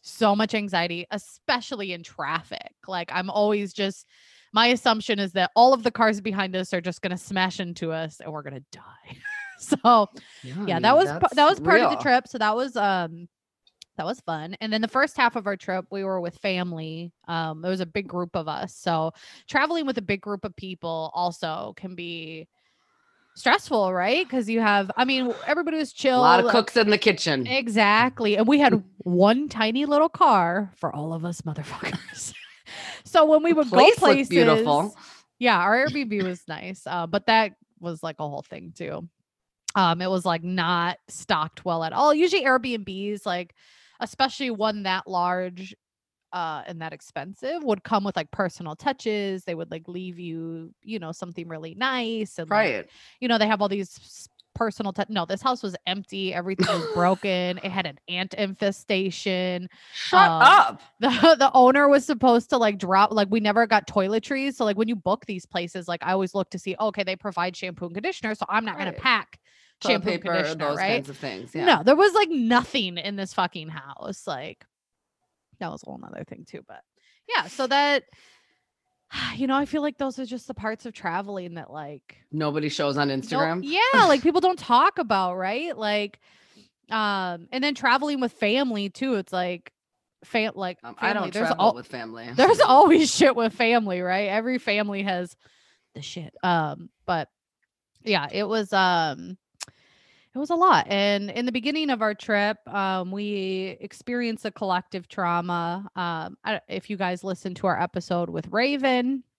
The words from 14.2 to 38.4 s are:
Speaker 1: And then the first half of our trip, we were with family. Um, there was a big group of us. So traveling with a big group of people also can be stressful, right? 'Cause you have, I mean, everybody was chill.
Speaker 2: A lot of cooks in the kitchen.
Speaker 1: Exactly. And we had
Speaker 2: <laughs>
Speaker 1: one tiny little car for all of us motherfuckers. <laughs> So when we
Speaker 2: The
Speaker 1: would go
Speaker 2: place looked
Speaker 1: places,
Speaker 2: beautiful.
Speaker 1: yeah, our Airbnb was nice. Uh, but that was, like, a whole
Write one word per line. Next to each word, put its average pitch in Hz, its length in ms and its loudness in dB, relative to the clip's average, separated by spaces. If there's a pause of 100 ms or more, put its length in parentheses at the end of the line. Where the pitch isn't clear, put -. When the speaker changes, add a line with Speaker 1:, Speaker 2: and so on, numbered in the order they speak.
Speaker 1:
And 220 120 -4
then 214 80 0
the 226 80 0
first 277 280 0
half 247 200 2
of 202 100 -6
our 202 100 -2
trip, 180 360 -6
we 196 100 -6
were 190 180 -4
with 170 180 -8
family. 170 720 -6 (160)
Um, 160 340 -6
there 185 80 -4
was 185 80 -2
a 180 80 -4
big 185 220 -8
group 175 260 -8
of 160 140 -6
us. 156 260 -8
So 165 380 -2 (340)
traveling 311 400 -2
with 247 120 -4
a 208 40 -6
big 196 180 -4
group 202 240 -8
of 185 120 -12
people 165 580 -8
also 175 640 -6
can 185 180 -14
be 165 540 -12 (840)
stressful, 233 580 2
right? 233 360 0
'Cause 247 200 -2
you 226 120 0
have, 202 360 2
I 254 80 4
mean, 254 280 0 (140)
everybody 311 320 0
was 294 140 -4
chill. 254 260 2
Speaker 2:
A - 20 6
lot 240 240 8
of 233 60 2
cooks 226 260 2
in 214 140 4
the 208 80 4
kitchen. 156 480 2
Speaker 1:
Exactly. 226 880 2
And 220 100 4
we 285 120 6
had 240 240 6 (100)
Speaker 2:
<laughs> - 60 -20
Speaker 1:
one 202 500 4
tiny 226 380 0
little 294 220 4
car 196 680 2
for - 180 -6
all 151 180 -6
of 165 120 -6
us 175 180 -6
motherfuckers. - 960 -10
<laughs> - 40 -20 (640)
So 311 220 6
when 311 160 6
we 339 80 2
Speaker 2:
The 311 60 4
Speaker 1:
would 285 140 2
go - 60 4
Speaker 2:
place 294 140 12
looked 480 80 2
Speaker 1:
places, 277 320 4
Speaker 2:
beautiful. 175 680 4 (420)
Speaker 1:
yeah, 233 200 4
our 196 180 4 (140)
Airbnb 220 320 -2
was 180 260 -4
nice. 180 380 -10
Uh, 170 200 -4
but 196 200 -2
that 220 260 4 (280)
was, 170 220 -10
like, 160 180 -8
a 151 60 -6
whole 143 160 -8